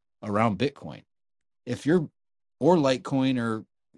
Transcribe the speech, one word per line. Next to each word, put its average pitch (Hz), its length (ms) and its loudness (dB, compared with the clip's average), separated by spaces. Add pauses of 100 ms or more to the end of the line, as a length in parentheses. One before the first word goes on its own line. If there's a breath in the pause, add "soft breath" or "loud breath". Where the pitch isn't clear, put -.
(240)
around 104 360 0
Bitcoin. 78 440 -6 (600)
If - 200 -6
you're, 160 240 2 (500)
or 165 160 4
Litecoin 131 640 0
or 110 260 -4 (320)